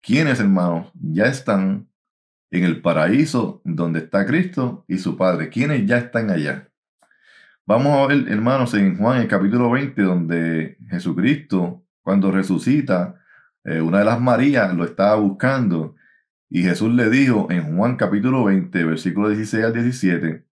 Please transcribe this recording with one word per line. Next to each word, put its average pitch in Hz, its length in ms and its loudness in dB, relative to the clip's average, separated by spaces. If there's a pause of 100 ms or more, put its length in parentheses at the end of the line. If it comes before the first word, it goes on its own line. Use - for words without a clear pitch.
¿quiénes, 135 380 0
hermanos, 90 540 0
ya 80 320 -2
están 101 640 -2 (600)
en 90 140 0
el 85 180 0
paraíso 104 840 0
donde 82 340 -2
está 98 260 -2
Cristo 139 640 -4
y 90 120 -4
su - 180 -6
Padre? 85 320 0
¿Quiénes 135 360 -2
ya 120 120 2
están 117 320 -4
allá? 76 400 -4 (960)
Vamos 139 320 2
a 139 100 4
ver, 139 240 2
hermanos, 120 440 0
en 98 220 2
Juan, 120 220 2
el 110 80 0
capítulo 107 420 2
veinte, 131 340 0
donde 82 760 -2 (100)
Jesucristo, 90 960 -2 (180)
cuando 95 300 0
resucita, 95 880 0 (460)
eh, 80 160 -4
una 82 180 2
de 104 60 4
las 120 160 0
Marías 123 520 2
lo 85 120 -2
estaba 101 300 2
buscando, 101 800 0 (540)
y 87 140 -2
Jesús 95 300 0
le 120 160 2
dijo 123 420 2
en 82 240 -2
Juan 123 220 0
capítulo 110 480 0
veinte, 92 400 0
versículo 85 420 -2
dieciséis 107 380 -2
al 113 80 0
diecisiete 92 720 -2 (100)